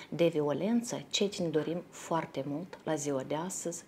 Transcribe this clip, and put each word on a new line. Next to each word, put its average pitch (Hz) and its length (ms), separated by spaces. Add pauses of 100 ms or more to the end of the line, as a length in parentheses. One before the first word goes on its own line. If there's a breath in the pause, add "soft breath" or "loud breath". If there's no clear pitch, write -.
de 165 180
violență, 160 840
ceea 202 200
ce - 120
ne 175 60
dorim 156 420
foarte - 580
mult 143 360
la 160 120
ziua 143 320
de 147 80
astăzi, 170 520